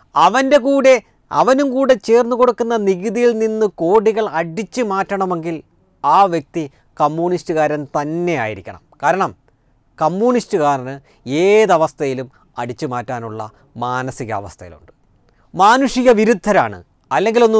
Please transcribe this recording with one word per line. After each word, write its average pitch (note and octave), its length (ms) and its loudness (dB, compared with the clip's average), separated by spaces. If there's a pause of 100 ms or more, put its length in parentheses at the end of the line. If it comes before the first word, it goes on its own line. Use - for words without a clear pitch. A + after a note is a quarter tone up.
(260)
അവൻ്റെ C4+ 400 4
കൂടെ, C#4 280 4 (460)
അവനും C4 340 2
കൂടെ C4 200 2 (140)
ചേർന്ന് A#3 320 2
കൊടുക്കുന്ന A#3+ 340 0 (140)
നികുതിയിൽ A3 440 0 (100)
നിന്ന് A3 240 0 (160)
കോടികൾ G#3+ 420 2 (160)
അടിച്ചു F3 420 -6 (100)
മാറ്റണമെങ്കിൽ F#3 640 -4 (600)
ആ - 20 6 (140)
വ്യക്തി D#3+ 320 -6 (360)
കമ്മ്യൂണിസ്റ്റുകാരൻ D#3 840 -2 (140)
തന്നെ D#3+ 480 -4
ആയിരിക്കണം. F#2+ 380 -12 (200)
കാരണം E3 300 0 (680)
കമ്മ്യൂണിസ്റ്റുകാരന് D#3 920 -2 (520)
ഏതവസ്ഥയിലും D#3+ 800 0 (340)
അടിച്ചു B2 300 -8
മാറ്റാനുള്ള A#2 480 -8 (420)
മാനസികാവസ്ഥയിലുണ്ട്. A2 1120 -8 (640)
മാനുഷിക B3 540 4 (120)
വിരുദ്ധരാണ്. F#3+ 580 0 (380)
അല്ലെങ്കിൽ A3 320 0
ഒന്ന് A3 120 2